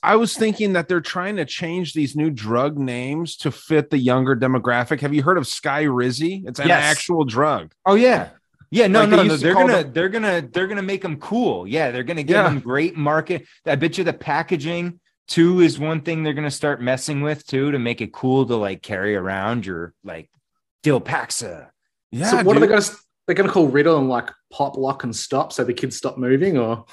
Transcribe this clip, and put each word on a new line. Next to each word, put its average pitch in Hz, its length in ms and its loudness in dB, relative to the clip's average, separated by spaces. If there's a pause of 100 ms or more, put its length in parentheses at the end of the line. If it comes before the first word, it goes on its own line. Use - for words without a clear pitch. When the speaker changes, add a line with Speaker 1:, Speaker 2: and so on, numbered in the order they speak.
Speaker 1:
I 202 120 4
was 226 220 2
thinking 214 380 0
that 170 120 0
they're 180 140 0
trying 190 360 -6
to 170 80 -4
change 170 500 -6
these 147 200 -2
new 151 160 0
drug 123 480 -2
names 135 600 -6
to 147 120 -4
fit 147 400 0
the - 80 2
younger 127 380 2
demographic. 123 640 0
Have 143 140 -4
you 147 100 2
heard 180 140 4
of 139 60 -2
Skyrizi? 143 1000 -2
It's 127 140 -10
an 143 80 0
Speaker 2:
Yes. 160 160 4
Speaker 1:
actual 156 400 0
drug. 127 480 -2 (120)
Speaker 2:
Oh, 196 120 4
yeah. 220 320 4 (420)
Yeah, 220 160 4
no, 196 140 6
Speaker 1:
Like, 208 80 6
Speaker 2:
no, 214 80 6
Speaker 1:
they 190 80 8
Speaker 2:
no. 160 80 4
Speaker 1:
used 147 80 0
to 143 60 0
Speaker 2:
They're 180 80 4
Speaker 1:
call 262 120 6
Speaker 2:
gonna, 202 160 4
Speaker 1:
them 135 100 -10
Speaker 2:
they're 170 180 0
gonna, 202 320 -2 (100)
they're 185 160 0
gonna 202 140 -4
make 190 220 -4
'em 165 120 -6
cool. 156 500 -2
Yeah, 135 240 -2
they're 123 140 -6
gonna 156 180 -6
give 160 140 2
Speaker 1:
Yeah. 208 80 6
Speaker 2:
them 147 160 0
great 135 360 -2
market. 156 500 -2 (200)
I 151 100 2
bet 160 220 0
you 185 60 -2
the 165 80 0
packaging, 165 880 -4 (260)
too, 175 360 4
is 143 180 4
one 156 220 -4
thing 160 200 -4
they're 156 120 -2
gonna 147 160 -4
start 143 300 -4
messing 131 420 -2
with, 147 240 -4
too, 139 260 -2
to 143 60 0
make 120 240 -4
it 101 100 -8
cool 131 340 2
to, 120 100 0
like, 98 260 -4
carry 104 340 -2
around 98 500 -4
your, 85 280 -10 (100)
like, 82 260 -16 (540)
Dilpaxa. 120 840 -4 (420)
Speaker 1:
Yeah, 156 180 -4
Speaker 3:
So 247 140 4
what 202 120 6
are 294 40 6
they 214 60 4
Speaker 1:
dude. - 20 2
Speaker 3:
gonna 208 140 4
s-, - 220 -10 (220)
they're 175 80 0
gonna 196 180 2
call 160 180 4
Ritalin, 143 380 2
like, 120 220 -4 (200)
Pop, 139 260 -4
Lock, 135 280 -4
and 117 120 -6
Stop, - 360 -4
so 135 120 -2
the 123 80 0
kids - 240 -6
stop - 220 -6
moving, 135 400 2
or? 113 340 -2